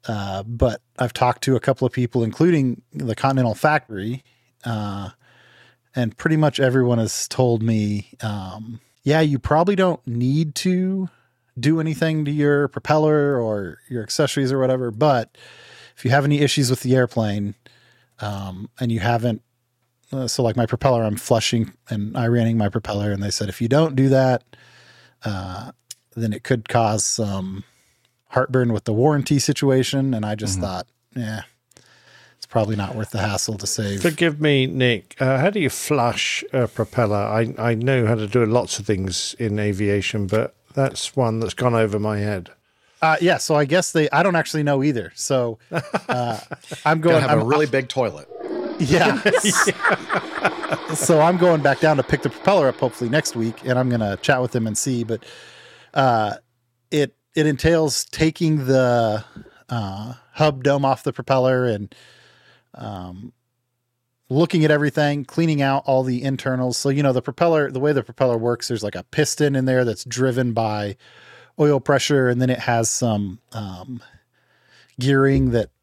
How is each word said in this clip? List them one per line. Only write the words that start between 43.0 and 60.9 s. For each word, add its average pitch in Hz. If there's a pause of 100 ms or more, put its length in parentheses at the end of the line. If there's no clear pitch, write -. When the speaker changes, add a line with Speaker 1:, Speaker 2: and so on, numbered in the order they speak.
Speaker 1:
Uh, 160
yeah, 170
so -
I 147
guess 170
they, 156
I 147
don't 185
actually 156
know 139
either. 123
So, 123 (120)
uh, 123 (220)
Speaker 3:
<laughs> -
Speaker 1:
I'm 160
going, 165
Speaker 2:
Gotta 127
have -
Speaker 1:
I'm, 110
Speaker 2:
a -
really 147
big 131
toilet. 95 (520)
Speaker 1:
Yeah. 175
Speaker 3:
<laughs> 202 (1600)
Speaker 1:
So 156
I'm 175
going 165
back 139
down 156
to 131
pick -
the -
propeller 185
up 123
hopefully 120
next 151
week, 113
and 127
I'm 127
gonna 107
chat 131
with 127
them 117
and 104
see. 123
But, 110 (680)
uh, 117 (560)
it, 147 (200)
it 151
entails 156
taking 156
the, 120 (460)
uh, 110 (200)
hub 143
dome 139
off 135